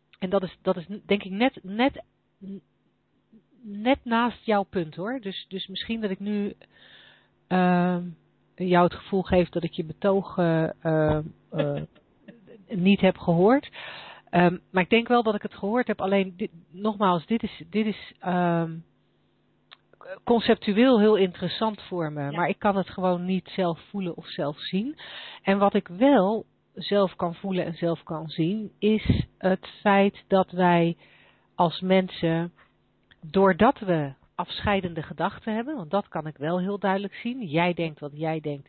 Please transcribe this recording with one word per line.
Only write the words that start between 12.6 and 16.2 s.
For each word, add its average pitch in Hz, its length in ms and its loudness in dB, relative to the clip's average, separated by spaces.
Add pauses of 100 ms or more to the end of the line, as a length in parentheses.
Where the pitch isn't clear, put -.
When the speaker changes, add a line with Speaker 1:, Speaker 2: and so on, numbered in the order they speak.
Speaker 1:
<laughs> - 0 -
niet 196 320 4
heb 185 180 4
gehoord. 190 520 4 (600)
Ehm, 175 260 4 (140)
maar 185 120 0
ik - 80 -4
denk 233 180 2
wel 240 140 4
dat 220 120 0
ik 208 80 -6
het - 120 -10
gehoord 226 320 -2
heb. 214 140 -6
Alleen, 190 360 0